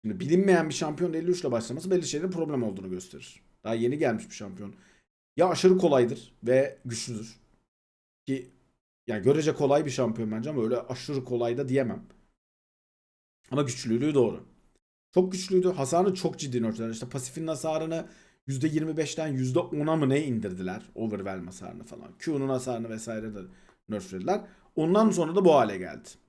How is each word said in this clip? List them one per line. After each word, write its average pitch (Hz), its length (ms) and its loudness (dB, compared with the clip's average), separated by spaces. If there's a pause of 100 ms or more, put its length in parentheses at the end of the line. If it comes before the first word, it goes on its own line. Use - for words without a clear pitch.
Şimdi 104 160 -4
bilinmeyen 170 480 4
bir 143 60 -6
şampiyon 156 380 -2
elli 165 180 -2
üç 180 100 0
ile 139 100 -2
başlaması 123 400 -4
belli 175 160 2
şeylerin 156 240 -4
problem 151 320 -2
olduğunu 95 280 -6
gösterir. - 520 -12 (220)
Daha 110 100 -2
yeni 120 240 0
gelmiş 123 320 0
bir - 40 -16
şampiyon. 98 400 -14 (640)
Ya 175 120 4
aşırı 185 300 6
kolaydır 127 640 2
ve 131 420 2
güçlüdür. 117 560 -10 (840)
Ki 131 240 -6 (560)
ya 107 120 -4
görece 147 360 4
kolay 143 320 4
bir 135 40 -2
şampiyon 113 420 -2
bence 120 180 -6
ama 131 140 0
öyle 120 160 0
aşırı 127 440 -6
kolay 120 340 -2
da 135 100 -4
diyemem. 131 340 0 (1500)
Ama 139 120 0
güçlülüğü 127 520 -2
doğru. 110 300 2 (680)
Çok 185 180 4
güçlüydü. 185 360 2
Hasarını 175 460 2
çok - 240 -4
ciddi 123 240 -2
nerflediler. 113 280 -4
İşte 120 180 -10
pasifin 143 380 -8
hasarını 160 640 -4 (380)
yüzde 135 220 -2
yirmi 156 280 -2
beşten 156 320 -2
yüzde 131 300 0
ona 160 380 0
mı 143 120 4
ne 143 180 2
indirdiler? 92 680 -4
Overwhelm 95 520 -6
hasarını 90 380 -14
falan. - 340 -18
Q'nun 139 300 -2
hasarını 123 420 -2
vesaire 110 440 -8
de 98 40 -10 (500)
nerflediler. 104 560 -2 (320)
Ondan 190 340 6
sonra 170 260 0
da 196 80 4
bu 165 100 10
hale 107 240 4
geldi. 85 300 -10 (200)